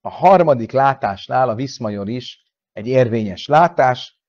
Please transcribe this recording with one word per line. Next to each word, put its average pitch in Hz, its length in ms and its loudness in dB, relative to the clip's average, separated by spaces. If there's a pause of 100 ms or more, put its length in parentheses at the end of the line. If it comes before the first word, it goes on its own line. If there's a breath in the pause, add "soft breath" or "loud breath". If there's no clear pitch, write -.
a - 80 -12
harmadik 156 640 2
látásnál 127 760 -2
a 110 60 -2
viszmajor 107 540 -8
is - 440 -12 (200)
egy 104 140 -12
érvényes 117 600 0
látás 143 840 2